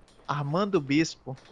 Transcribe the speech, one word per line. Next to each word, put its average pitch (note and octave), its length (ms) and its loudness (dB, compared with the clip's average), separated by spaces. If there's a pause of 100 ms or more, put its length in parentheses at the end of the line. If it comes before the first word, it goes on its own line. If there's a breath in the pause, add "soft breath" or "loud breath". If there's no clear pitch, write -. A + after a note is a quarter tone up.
(280)
Armando D#3 520 0
Bispo. C#3 560 0 (160)